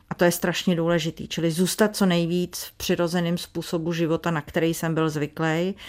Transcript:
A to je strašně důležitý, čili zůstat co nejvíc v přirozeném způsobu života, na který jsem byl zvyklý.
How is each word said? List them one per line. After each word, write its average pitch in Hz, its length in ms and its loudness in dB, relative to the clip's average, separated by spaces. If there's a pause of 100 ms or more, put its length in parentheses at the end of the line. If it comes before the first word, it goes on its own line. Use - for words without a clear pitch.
A - 60 -10
to - 80 2
je 175 80 6
strašně 180 440 0
důležitý, 165 520 0
čili 165 240 -2
zůstat 185 440 2
co 202 100 2
nejvíc 175 580 0
v - 140 -14
přirozeném 175 600 0
způsobu 165 560 -4
života, 165 380 0
na 156 100 0
který 165 320 0
jsem 165 200 -2
byl 160 160 2
zvyklý. 160 680 -2 (140)